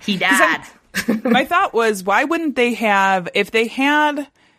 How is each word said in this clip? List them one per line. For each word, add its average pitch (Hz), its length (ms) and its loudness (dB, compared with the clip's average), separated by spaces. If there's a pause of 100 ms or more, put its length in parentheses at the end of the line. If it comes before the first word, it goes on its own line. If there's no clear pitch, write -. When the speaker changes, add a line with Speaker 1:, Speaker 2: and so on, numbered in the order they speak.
Speaker 1:
He 202 120 -2
Speaker 2:
'Cause 185 220 2
I'm 160 200 2 (580)
Speaker 1:
died. - 60 -8
<laughs> 240 80 2
Speaker 2:
my 254 140 2
thought 349 260 0
was, 220 320 0
why 202 200 2
wouldn't 320 300 -2
they 240 200 0
have, 196 600 0
if 196 160 -2
they 226 160 0
had, 294 600 0 (320)